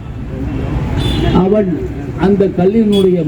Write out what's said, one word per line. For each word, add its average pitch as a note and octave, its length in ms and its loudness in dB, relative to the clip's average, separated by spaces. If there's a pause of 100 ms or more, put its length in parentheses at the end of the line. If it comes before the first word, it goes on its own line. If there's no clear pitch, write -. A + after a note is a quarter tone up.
(1400)
அவன் G3 280 2 (560)
அந்த G3 160 4 (160)
கல்லினுடைய G3 680 2